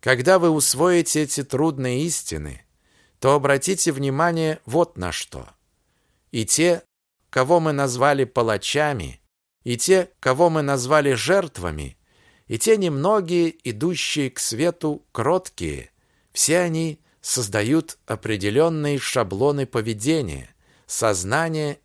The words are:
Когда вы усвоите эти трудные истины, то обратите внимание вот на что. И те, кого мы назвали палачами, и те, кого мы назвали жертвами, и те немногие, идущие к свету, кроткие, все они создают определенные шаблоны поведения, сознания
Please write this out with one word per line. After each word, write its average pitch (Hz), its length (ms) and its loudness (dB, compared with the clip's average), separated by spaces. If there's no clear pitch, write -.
Когда 131 380 4
вы 170 120 4
усвоите 156 720 2
эти 143 220 -4
трудные 135 600 -2
истины, 76 600 -6
то 135 140 4
обратите 143 580 0
внимание 156 760 -2
вот 160 300 0
на 90 160 -6
что. - 360 -10
И 113 120 -4
те, 170 380 2
кого 139 300 4
мы 156 120 0
назвали 139 520 2
палачами, 117 960 -2
и 123 140 -4
те, 185 340 2
кого 143 300 2
мы 160 120 0
назвали 139 520 2
жертвами, 90 840 -2
и 113 120 -6
те 220 180 4
немногие, 175 800 0
идущие 139 600 -2
к - 80 -10
свету, 151 760 -2
кроткие, 107 760 -4
все - 280 2
они 160 400 -4
создают 117 840 -2
определенные 135 920 0
шаблоны 127 680 0
поведения, 110 880 -4
сознания 143 1000 -2